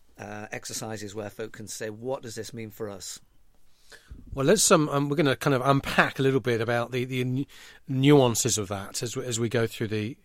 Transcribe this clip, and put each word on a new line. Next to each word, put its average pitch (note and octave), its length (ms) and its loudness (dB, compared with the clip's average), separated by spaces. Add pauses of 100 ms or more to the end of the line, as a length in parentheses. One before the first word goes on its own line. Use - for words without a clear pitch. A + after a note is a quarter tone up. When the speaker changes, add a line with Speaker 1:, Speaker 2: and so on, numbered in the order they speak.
(180)
Speaker 1:
uh, G#2 320 -12
exercises A2 640 -10
where G#2 160 -8
folk A2 220 -12
can G#2+ 160 -14
say, A2 220 -8
"What A#2+ 320 -8
does A#2 120 -12
this A2 180 -10
mean A2+ 200 -12
for G#2+ 180 -10
us?" - 300 -14 (1120)
Speaker 2:
Well, C3+ 140 0
let's, F#3+ 240 6
um, D#3+ 200 6
um, C#3+ 180 0
we're C#3+ 80 -2
gonna C#3+ 180 4
kind C#3+ 200 2
of B2 100 2
unpack C#3 560 2
a - 20 2
little C3+ 160 4
bit A#2 220 0
about A#2 320 -2
the, B2+ 120 -2
the B2+ 200 -4
nu-, B2+ 220 -2 (420)
nuances C3 680 6
of G2+ 100 -4
that G2+ 340 -6
as A#2+ 140 -6
we, C3 80 -6
as A#2+ 160 -4
we A#2 80 0
go A2+ 180 0
through A2+ 220 -4
the, G#2+ 360 -4